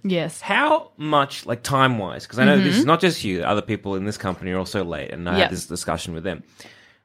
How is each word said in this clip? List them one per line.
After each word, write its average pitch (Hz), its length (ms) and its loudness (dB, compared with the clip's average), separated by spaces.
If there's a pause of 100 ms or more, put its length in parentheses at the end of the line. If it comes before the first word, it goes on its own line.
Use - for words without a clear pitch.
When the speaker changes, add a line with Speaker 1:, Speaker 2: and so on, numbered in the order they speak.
Speaker 1:
Yes. 170 380 -2
Speaker 2:
How 302 560 0
much, 151 480 0
like, 117 160 -4
time-wise, 120 640 0
'cause - 140 -10
I - 60 6
know 143 120 8
this - 120 4
Speaker 1:
Mm-hmm. 208 100 4
Speaker 2:
is 302 60 4
not 165 140 4
just 180 240 2
you, 90 200 0
other 104 180 0
people 101 340 -4
in 95 100 -4
this 104 120 -6
company 92 360 -4
are 92 40 0
also 95 260 -2
late, 78 280 -8
and 85 180 -8
I 87 40 0
Speaker 1:
Yep. 95 100 2
Speaker 2:
had - 80 -2
this 85 160 -8
discussion 82 480 -6
with 82 80 -10
them. 90 180 -6 (640)